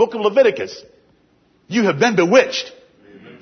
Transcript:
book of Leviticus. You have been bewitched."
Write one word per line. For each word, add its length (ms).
book 140
of 40
Leviticus. 640
You 140
have 140
been 200
bewitched." 560